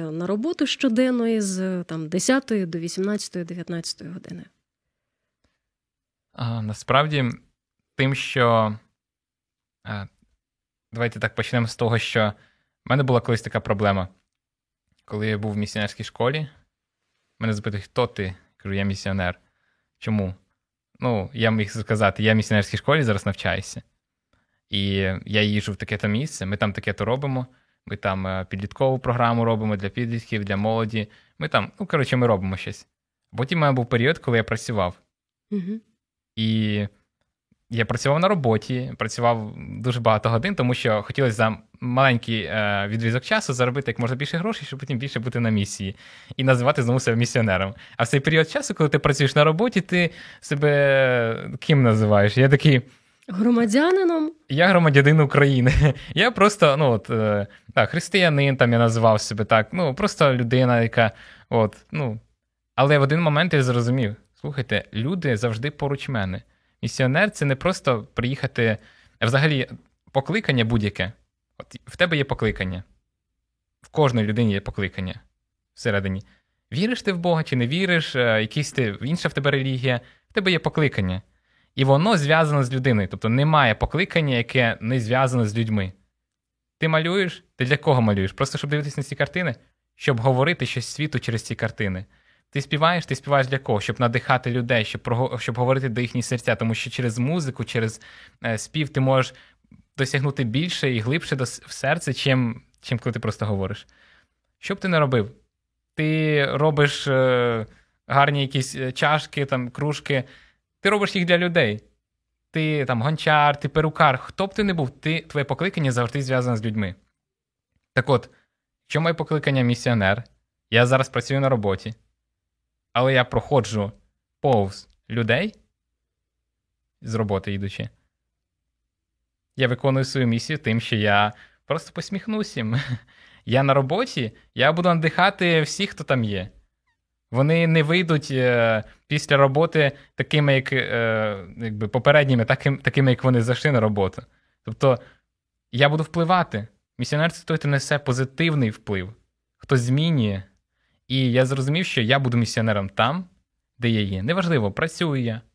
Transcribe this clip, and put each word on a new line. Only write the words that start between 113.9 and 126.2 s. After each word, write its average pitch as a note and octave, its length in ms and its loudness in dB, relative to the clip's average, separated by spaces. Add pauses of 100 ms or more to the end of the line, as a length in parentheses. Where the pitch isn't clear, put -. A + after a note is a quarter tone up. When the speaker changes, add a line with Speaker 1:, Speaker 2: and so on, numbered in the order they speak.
Speaker 2:
Хто - 300 -6
б G3 60 -10
ти A3 100 -2
не G3 100 0
був, D3 160 -2
ти, D#3+ 320 -4
твоє C#3+ 220 -4
покликання D3+ 480 -2
завжди A#2+ 300 -2
зв'язане B2+ 360 0
з G#2+ 80 -4
людьми. G#2+ 300 -4 (1000)
Так B2+ 160 0
от, B2+ 200 2 (580)
що D3 140 -2
моє E3 120 0
покликання D3 480 0
місіонер? A#2 640 2 (460)
Я A#2 160 6
зараз C3 240 2
працюю C3+ 300 -2
на C3+ 100 2
роботі, G#2 440 -2 (1000)
але B2+ 200 2
я B2 120 4
проходжу A2 640 -2 (500)
повз G#2 480 0 (200)
людей A#2+ 460 0 (1500)